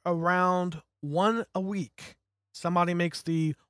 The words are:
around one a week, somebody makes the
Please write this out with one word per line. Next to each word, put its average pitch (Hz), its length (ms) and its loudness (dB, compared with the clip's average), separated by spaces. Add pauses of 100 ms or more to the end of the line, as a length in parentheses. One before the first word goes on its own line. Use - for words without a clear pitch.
around 180 760 2 (200)
one 196 440 0 (100)
a 190 60 -2
week, 190 540 -6 (380)
somebody 175 400 0
makes 175 280 -2
the 160 340 0 (140)